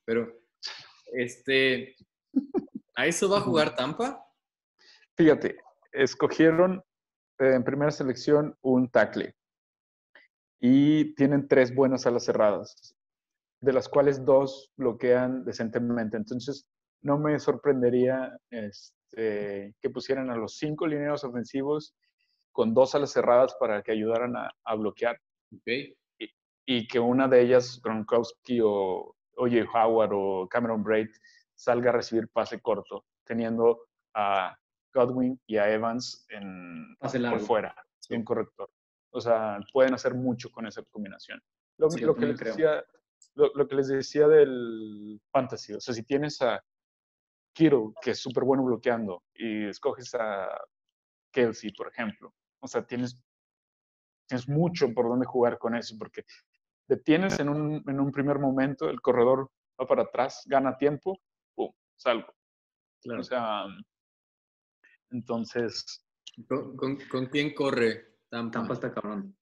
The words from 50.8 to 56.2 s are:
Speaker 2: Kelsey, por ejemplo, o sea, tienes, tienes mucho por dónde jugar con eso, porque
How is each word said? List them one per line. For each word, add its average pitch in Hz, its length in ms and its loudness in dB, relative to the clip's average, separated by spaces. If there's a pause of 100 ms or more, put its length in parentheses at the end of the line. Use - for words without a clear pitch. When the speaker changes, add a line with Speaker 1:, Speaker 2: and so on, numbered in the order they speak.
Speaker 2:
Kelsey, 113 400 -2
por - 160 -12
ejemplo, 107 460 -10 (260)
o 131 80 -14
sea, - 180 -4
tienes, 123 320 -6 (1120)
tienes 123 180 -6
mucho 151 460 0
por 117 160 0
dónde 123 180 0
jugar 120 320 0
con 117 160 -4
eso, 113 240 -8
porque - 260 -14 (640)